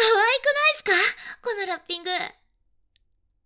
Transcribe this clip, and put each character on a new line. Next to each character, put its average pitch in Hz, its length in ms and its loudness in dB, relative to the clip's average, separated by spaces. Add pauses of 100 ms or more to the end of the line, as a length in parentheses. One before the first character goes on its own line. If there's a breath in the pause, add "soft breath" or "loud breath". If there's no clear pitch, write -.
(400)
く 494 40 -12
な 571 60 2 (180)
い 587 60 2
っ - 20 -10
す - 80 -12
か？ 403 80 0 (500 loud breath)
こ 466 160 -6
の 392 60 -4
ラ 359 120 -6
ッ 320 100 -12
ピ 349 120 -6
ン 339 40 -16
グ。 359 80 -6 (1400)